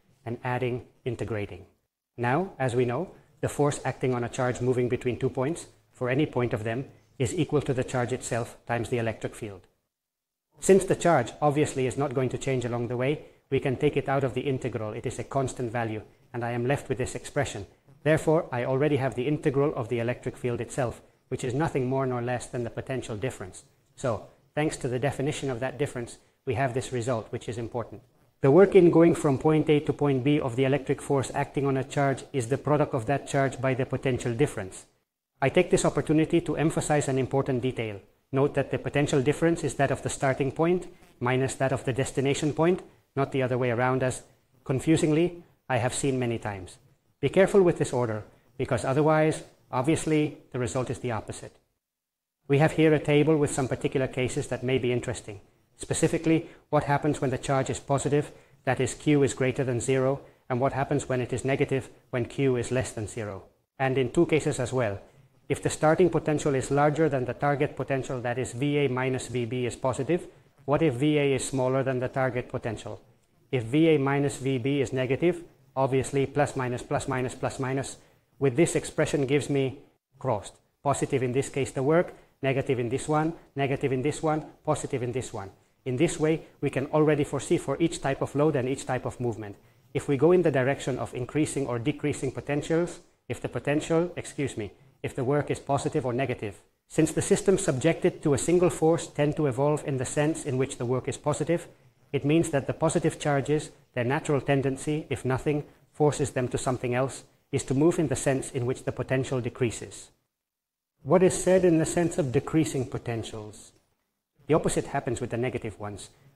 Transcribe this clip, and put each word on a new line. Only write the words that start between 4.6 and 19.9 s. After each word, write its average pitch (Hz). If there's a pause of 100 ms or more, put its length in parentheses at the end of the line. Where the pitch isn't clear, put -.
moving 123
between 120
two 131
points, 135 (260)
for 127
any 139
point 120
of 107
them, 117 (340)
is 131
equal 151
to 143
the 123
charge 120
itself 120
times 117
the 127
electric 113
field. 101 (960)
Since 190
the 156
charge 147
obviously 143
is 127
not 139
going 131
to 120
change 131
along 120
the 120
way, 127 (260)
we 135
can 131
take 147
it 139
out 139
of 123
the 127
integral. 120
It 117
is 120
a 120
constant 127
value, 110 (320)
and 120
I 120
am 120
left 135
with 123
this 123
expression. 120 (340)
Therefore, 156
I 120
already 135
have 135
the 127
integral 147
of 117
the 120